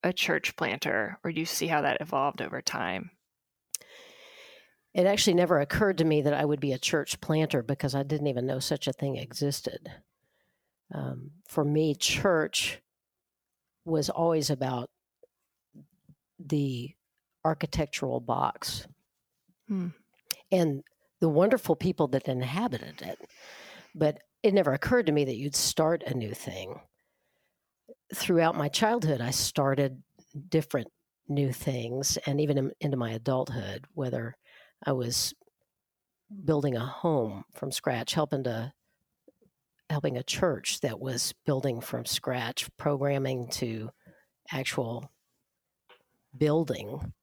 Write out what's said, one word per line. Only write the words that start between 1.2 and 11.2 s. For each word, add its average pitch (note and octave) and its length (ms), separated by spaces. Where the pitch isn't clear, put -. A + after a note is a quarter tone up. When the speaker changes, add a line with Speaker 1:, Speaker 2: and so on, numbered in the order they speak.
Speaker 1:
or E3 80
do E3 80
you D#3+ 60
see - 220
how D3+ 140
that C#3+ 200
evolved C#3+ 400
over - 200
time? F#2 500
Speaker 2:
It F#3 140
actually G3+ 260
never F3 260
occurred F#3 400
to D#3+ 60
me D3+ 160
that D3 140
I C#3+ 100
would D3 140
be C#3+ 140
a B2+ 40
church - 420
planter D#3 440
because C3+ 320
I C#3 80
didn't D3 240
even B2 180
know C3+ 140
such - 280
a C3+ 60
thing C#3 220
existed. - 760
Um, C3 380